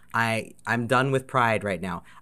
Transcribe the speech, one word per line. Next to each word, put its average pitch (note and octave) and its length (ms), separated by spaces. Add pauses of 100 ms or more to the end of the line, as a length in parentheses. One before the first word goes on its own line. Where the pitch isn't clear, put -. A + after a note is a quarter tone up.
(160)
"I, A2+ 380 (120)
I'm A#2 220
done C3 240
with C3 160
Pride A2+ 360
right F#2+ 160
now. F2+ 240 (180)